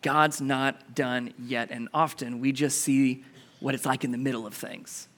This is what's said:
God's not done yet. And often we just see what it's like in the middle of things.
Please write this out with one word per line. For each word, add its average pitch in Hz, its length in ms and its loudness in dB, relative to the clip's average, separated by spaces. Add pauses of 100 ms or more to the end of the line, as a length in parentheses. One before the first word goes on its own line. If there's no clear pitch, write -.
God's 151 360 4
not 135 540 0
done 123 460 -2
yet. 120 320 -4
And 117 200 -8
often 139 480 0
we 135 120 2
just 135 300 2
see 135 420 4 (360)
what 135 140 -2
it's 127 140 -4
like 131 160 0
in 127 80 -2
the 120 80 -4
middle 123 260 -2
of 104 80 -12
things. - 540 -12 (100)